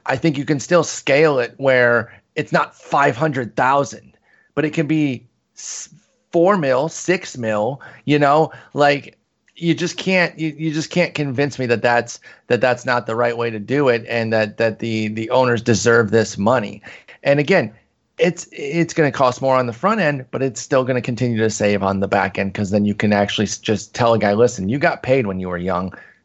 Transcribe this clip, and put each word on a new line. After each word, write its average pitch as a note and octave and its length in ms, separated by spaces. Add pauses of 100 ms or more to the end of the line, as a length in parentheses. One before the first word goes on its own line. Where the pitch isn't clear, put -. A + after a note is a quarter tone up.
I C3+ 100
think D3 200
you C#3 80
can D3 140
still E3+ 240
scale C#3+ 560
it A#2 200
where B2 540 (220)
it's C#3+ 180
not D#3 220
five C#3+ 420
hundred C3 380
thousand, C#3 640 (400)
but C#3+ 80
it D3+ 60
can D3+ 180
be D3 360 (320)
s-, - 320 (440)
four F3+ 260
mil, C3+ 300
six F3 500
mil, A2 420 (260)
you D3 120
know, C#3+ 320 (240)
like, C#3+ 420 (400)
you E3+ 180
just E3+ 240
can't, F#3 400
you, D#3 180
you D#3+ 160
just D3+ 160
can't E3+ 260
convince C#3+ 440
me C3 80
that A2+ 160
that's, A#2+ 360 (280)
that A#2 160
that's A#2+ 240
not B2 200
the A2+ 80
right A#2+ 220
way A#2 140
to A2 80
do C3 300
it, A#2 200
and A2+ 240
that, G#2+ 240
that A2 220
the, A2 300
the A2 200
owners B2 320
deserve A#2 520
this A2 260
money. G#2 420 (440)
And C#3+ 140
again, D3 320 (460)
it's, E3+ 360
it's E3 420
gonna D3 180
cost B2+ 300
more C3 140
on B2+ 100
the A#2 80
front G3+ 260
end, C#3+ 300
but B2+ 100
it's C3 220
still C3 200
gonna B2 200
continue A#2+ 340
to A2 140
save G#2 320
on G2 180
the G2 80
back G2 300
end, G2 160
'cause G2+ 160
then G#2 160
you G#2 80
can G#2 180
actually G#2 320
s-, - 140
just - 360
tell A#2 200
a A2 40
guy, G2+ 140
"Listen, G#2 380
you C3+ 80
got C#3+ 240
paid C3 240
when F#2+ 140
you F#2 100
were F2 80
young, F#2 340 (320)